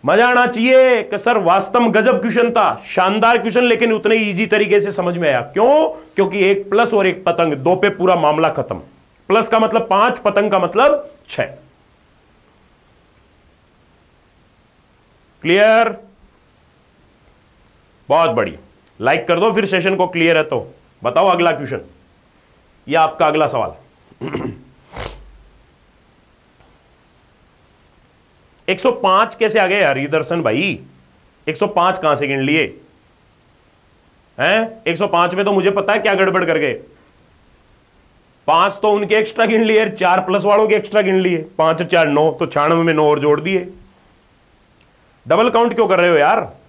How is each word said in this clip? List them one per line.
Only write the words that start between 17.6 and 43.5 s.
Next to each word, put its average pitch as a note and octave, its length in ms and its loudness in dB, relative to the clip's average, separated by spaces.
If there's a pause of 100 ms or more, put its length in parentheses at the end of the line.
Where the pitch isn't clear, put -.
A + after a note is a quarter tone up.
बहुत D#3+ 220 2
बढ़िया, G#2+ 280 -4 (420)
Like C#3 280 -2
कर E3+ 120 0
दो A3 120 2
फिर F#3+ 140 -2
session F#3+ 300 -2
को, F#3 100 0
clear E3+ 300 0
है D#3 80 2
तो। B2+ 220 -6 (360)
बताओ D#3+ 260 2
अगला E3+ 240 2
क्वेश्चन, C3 280 -8 (1080)
ये D3 100 -4
आपका D#3+ 300 0
अगला D3+ 200 0
सवाल। A2 260 -4 (580)
<clears throat> - 220 -8 (4000)
एक A3+ 120 -4
सौ C4 120 2
पांच G#3 420 0
कैसे A3 240 0
आ F#3+ 80 2
गए G3 140 -2
यार, C#3 180 2
ये C#3+ 100 -6
दर्शन D#3+ 340 -4
भाई? C3+ 380 -2 (680)
एक D3+ 100 -6
सौ G3+ 120 -2
पांच F#3 300 0
कहां D3 180 0
से C#3 100 -4
गिन C3+ 140 -4
लिए D3 220 0 (1800)
हैं? G#3+ 480 -2
एक E3+ 100 -2
सौ G3 100 -2
पांच F3 280 0
में G3 100 -2
तो G3+ 80 0
मुझे F#3+ 180 0
पता G3+ 220 -2
है G#3+ 60 0
क्या G#3 160 0
गड़बड़ F#3 300 0
कर D#3+ 140 -2
गए। C#3+ 140 -2 (1800)
पांच F#3 340 2
तो G#3+ 100 0
उनके G#3 220 -2
extra A3 320 -2
गिन A3+ 180 0
लिए, G#3+ 260 2
चार F#3 300 0
plus F#3 240 -2
वालों G#3 240 2
के G#3 60 2
extra G#3 260 0
गिन F#3+ 200 2
लिए, F3+ 180 0 (200)
पांच D#3+ 240 0
चार E3 260 2
नौ, D3+ 240 2
तो D#3+ 140 -4
छियानवे D#3 360 0
में E3 120 0
नौ D3+ 160 2
और D3 80 2
जोड़ D3 220 2
दिए। F#3 280 -4 (1600)